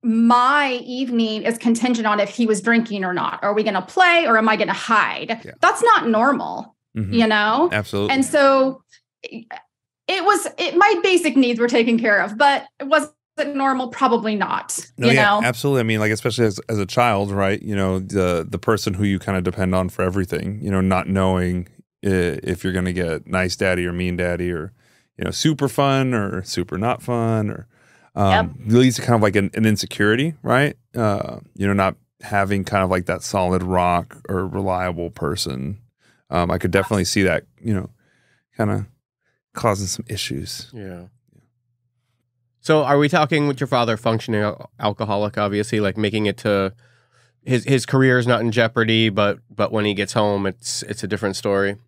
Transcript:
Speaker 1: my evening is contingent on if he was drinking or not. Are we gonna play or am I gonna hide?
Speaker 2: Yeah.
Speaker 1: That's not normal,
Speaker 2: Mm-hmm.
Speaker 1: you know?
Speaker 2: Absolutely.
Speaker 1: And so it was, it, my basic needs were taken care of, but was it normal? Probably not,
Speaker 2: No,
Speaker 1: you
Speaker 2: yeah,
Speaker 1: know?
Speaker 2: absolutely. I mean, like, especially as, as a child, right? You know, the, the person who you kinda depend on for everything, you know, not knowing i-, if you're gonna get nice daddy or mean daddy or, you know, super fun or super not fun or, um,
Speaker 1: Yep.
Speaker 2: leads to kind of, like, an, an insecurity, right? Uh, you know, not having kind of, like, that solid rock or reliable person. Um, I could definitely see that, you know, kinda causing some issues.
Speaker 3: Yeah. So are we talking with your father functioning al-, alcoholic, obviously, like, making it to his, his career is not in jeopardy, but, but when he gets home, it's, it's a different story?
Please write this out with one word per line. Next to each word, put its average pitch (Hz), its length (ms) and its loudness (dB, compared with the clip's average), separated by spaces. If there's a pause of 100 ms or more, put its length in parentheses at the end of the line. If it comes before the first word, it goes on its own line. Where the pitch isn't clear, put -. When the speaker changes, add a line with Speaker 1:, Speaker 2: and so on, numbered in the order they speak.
Speaker 1:
my 247 720 4 (120)
evening 233 580 -2
is 233 140 -2
contingent 226 500 0
on 208 140 0
if 196 80 0
he 240 160 -2
was 214 160 0
drinking 226 420 0
or 180 100 -4
not. - 300 -6
Are 202 100 0
we 214 100 0
gonna 196 180 0
play 339 440 4
or 226 120 4
am 220 100 4
I 214 80 4
gonna 196 180 0
hide? 208 720 -2
Speaker 2:
Yeah. - 80 -16 (100)
Speaker 1:
That's 370 220 4
not 440 240 6
normal, 226 680 0 (220)
Speaker 2:
Mm-hmm. 101 160 -4
Speaker 1:
you 233 140 4
know? 214 460 2
Speaker 2:
Absolutely. - 420 0
Speaker 1:
And 269 100 2
so 269 560 2 (420)
it - 1000 -10
was, 392 240 2 (100)
it, 269 200 -2
my 415 260 6
basic 349 320 2
needs 240 240 4
were 240 80 2
taken 233 320 2
care 208 220 2
of, 208 160 -4
but 277 280 2 (180)
was 302 280 0 (260)
it 285 180 -4
normal? 269 340 -2
Probably 233 460 0
not, - 440 -6 (180)
Speaker 2:
No, 120 100 0
Speaker 1:
you 127 80 6
Speaker 2:
yeah, 131 80 6
Speaker 1:
know? 208 200 2
Speaker 2:
absolutely. 131 380 0
I - 20 0
mean, 110 160 0
like, 107 120 0
especially 113 340 0
as, 98 140 0 (100)
as 113 80 -2
a 98 80 0
child, 107 460 0
right? 98 300 0
You 104 140 -6
know, 95 240 0
the, 90 480 0
the 90 120 -8
person 107 340 0
who 95 120 -2
you 98 120 0
kinda 95 240 -4
depend 92 320 -2
on 92 160 0
for - 140 -6
everything, 92 580 -4
you - 80 -6
know, 95 120 0
not 92 260 0
knowing 90 600 0 (360)
i-, - 40 -2 (360)
if 87 200 -6
you're 95 100 -2
gonna 90 200 -2
get 82 320 -4
nice 92 300 -2
daddy 90 320 -2
or 90 40 -4
mean 90 260 -4
daddy 87 340 -4
or, 85 200 -8 (460)
you - 80 -6
know, 87 60 -4
super 143 360 -2
fun 135 460 0
or 98 300 -4
super 90 340 -6
not 113 240 -2
fun 113 480 -2
or, - 180 -12 (500)
um, 98 460 2
Speaker 1:
Yep. 107 100 -2
Speaker 2:
leads 123 220 6
to - 60 -6
kind 120 140 2
of, 110 60 4
like, 104 140 2
an, 95 200 0
an 110 100 2
insecurity, 110 760 0
right? 131 360 0 (180)
Uh, 107 440 -2 (160)
you 98 120 -2
know, 101 60 2
not 95 240 0 (240)
having 98 420 -2
kind 98 180 0
of, 92 80 0
like, 92 180 0
that 90 140 -4
solid 92 400 0
rock 90 540 0 (140)
or 95 180 -4
reliable 90 600 -4
person. 71 720 -6 (500)
Um, 87 200 -2
I 87 80 -2
could 90 140 -4
definitely 95 320 0
see 98 200 0
that, 85 200 0 (160)
you 113 140 -4
know, 92 160 -4 (640)
kinda 101 320 -2 (680)
causing 101 340 -2
some - 200 -8
issues. - 640 -10
Speaker 3:
Yeah. 92 340 -16 (1500)
So 156 220 2
are 139 140 4
we 147 120 4
talking 151 380 2
with 139 120 -4
your 135 80 -4
father 117 300 0
functioning 110 440 0
al-, - 280 -6 (100)
alcoholic, 104 580 -2
obviously, 104 420 0
like, 101 180 -2
making 107 280 0
it 98 120 -2
to 101 360 0 (720)
his, 123 220 0
his 131 200 2
career 131 320 4
is 120 80 0
not 120 160 2
in 117 100 -2
jeopardy, 113 580 2
but, 101 300 0 (120)
but 104 200 -2
when 107 140 -2
he 104 80 0
gets 98 200 -4
home, 104 340 0
it's, - 360 -8
it's - 200 -10
a 104 40 -8
different 98 280 -4
story? 98 400 -2 (120)